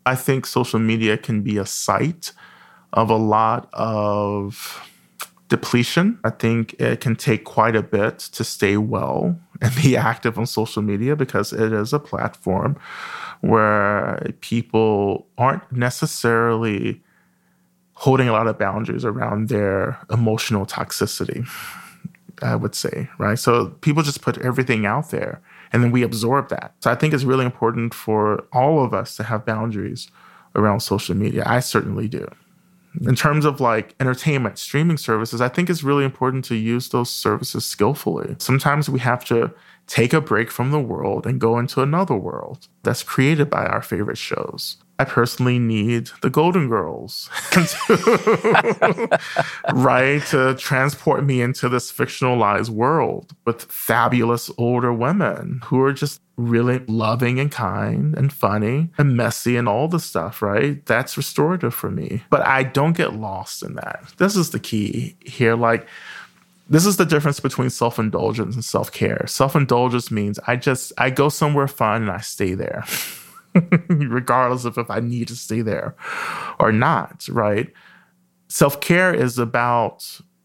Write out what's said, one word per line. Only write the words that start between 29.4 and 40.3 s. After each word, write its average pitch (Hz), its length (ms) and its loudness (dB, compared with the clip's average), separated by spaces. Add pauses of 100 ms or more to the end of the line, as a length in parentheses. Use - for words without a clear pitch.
boundaries 110 640 -6 (460)
around 104 260 2
social - 340 -2
media. 107 300 0
I 117 140 2
certainly 107 480 -2
do. - 200 -8 (760)
In 123 140 4
terms 151 300 2
of, 135 160 2
like, 113 380 0
entertainment, 127 580 -2
streaming 160 400 0
services, 113 420 -2
I 123 100 2
think 175 200 -2
it's 160 140 -2
really 143 200 2
important 131 420 -2
to 120 100 -2
use 113 340 -2
those 120 220 0
services - 520 -2
skillfully. - 760 -2
Sometimes 143 500 0
we 135 120 -2
have 123 240 0
to - 280 0 (320)
take 120 280 2
a 160 80 4
break 113 280 0